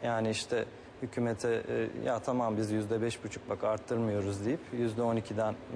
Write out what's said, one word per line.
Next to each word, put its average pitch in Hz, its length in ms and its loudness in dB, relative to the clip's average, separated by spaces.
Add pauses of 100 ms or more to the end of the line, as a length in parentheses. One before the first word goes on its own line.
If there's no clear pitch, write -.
Yani 113 260 2
işte 110 360 0 (360)
hükümete, 117 600 2 (420)
e, - 40 0
"Ya 120 120 2
tamam 117 380 2
biz 107 140 0
yüzde 107 300 2
beş 117 220 -2
buçuk - 260 -8
bak 101 140 -2
arttırmıyoruz." 107 800 0
deyip 147 140 0 (200)
yüzde 117 220 2
on 117 140 4
ikiden 107 400 0 (200)